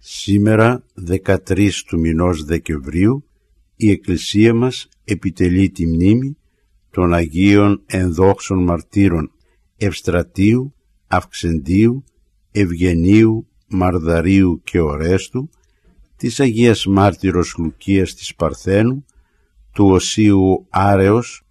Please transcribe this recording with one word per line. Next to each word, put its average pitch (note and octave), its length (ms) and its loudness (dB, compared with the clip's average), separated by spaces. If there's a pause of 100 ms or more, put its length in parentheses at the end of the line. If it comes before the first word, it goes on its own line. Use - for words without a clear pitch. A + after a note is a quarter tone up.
(100)
Σήμερα, A2 720 0 (100)
δεκατρείς F#2 880 -2
του - 160 -6
μηνός E2 460 -2
Δεκεμβρίου, D#2+ 800 -4 (520)
η G#2+ 140 2
Εκκλησία G2+ 640 0
μας B2 340 -4 (160)
επιτελεί F#2 640 -2
τη E2+ 160 -6
μνήμη G#2+ 500 0 (540)
των F2 240 0
Αγίων G2 720 2
Ενδόξων F#2 760 0
Μαρτύρων F2 720 -2 (440)
Ευστρατείου, G2+ 1000 -2 (320)
Αυξεντίου, F#2 960 -2 (460)
Ευγενίου, F#2+ 960 2 (200)
Μαρδαρίου F2+ 960 0
και - 160 -2
Ορέστου, E2+ 720 -4 (680)
της B2 240 -6
Αγίας A#2 460 2
Μάρτυρος F#2+ 720 0
Λουκίας F2+ 560 -4
της - 200 -16
Παρθένου, G2+ 680 -2 (680)
του G2+ 140 2
Οσίου F#2+ 840 2
Άρεως G2+ 800 0